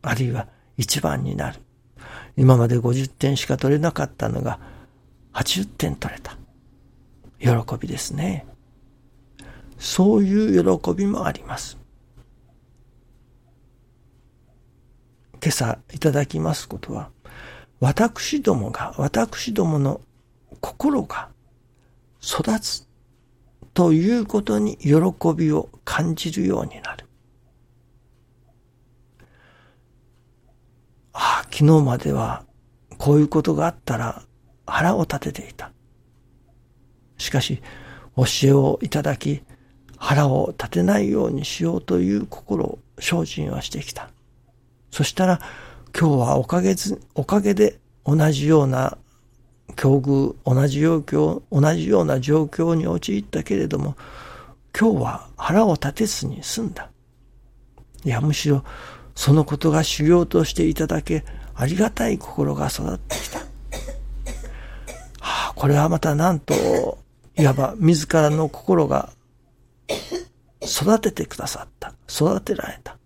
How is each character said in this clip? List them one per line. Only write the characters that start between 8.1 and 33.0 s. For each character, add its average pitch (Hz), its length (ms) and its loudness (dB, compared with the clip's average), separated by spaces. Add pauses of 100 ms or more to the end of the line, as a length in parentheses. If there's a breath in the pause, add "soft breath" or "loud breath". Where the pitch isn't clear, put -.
ね。 160 320 -6 (1300 loud breath)
そ 208 400 4
う 202 60 4
い 202 340 4
う 175 220 4
喜 175 140 -2
び 196 120 -2
も - 200 -2
あ 78 60 -2
り - 120 -12
ま - 140 -10
す。 - 200 -14 (3750)
今 165 60 2
朝 120 300 -2 (140)
い - 60 -14
た 151 140 2
だ 143 140 2
き 156 120 -8
ま 156 160 -2
す - 140 -10
こ 95 100 -12
と - 140 -12
は、 - 180 -10 (680 loud breath)
私 226 640 0
ど 190 120 2
も 110 160 -4
が、 - 260 -10
私 226 560 -4
ど 202 120 0
も 156 160 2
の 135 200 0 (600)
心 277 420 -2
が - 280 -10 (920)
育 - 380 -2
つ - 260 -8 (880)
と 175 180 4
い 190 260 2
う 214 80 -2
こ 208 160 -2
と 214 180 -2
に 214 160 -2
喜 143 180 2 (420)
び 160 140 2
を 156 180 -2 (160)
感 165 300 -2
じ 160 160 -6
る 190 160 -2
よ - 140 0
う - 60 -4
に - 140 -14
な - 140 -12
る。 - 120 -20 (4000 soft breath)
あ - 280 0
あ、 - 80 -14
昨 - 60 -12
日 147 80 4 (200)
ま 123 140 0
で - 140 -4
は 113 320 -4 (540)
こ 143 160 4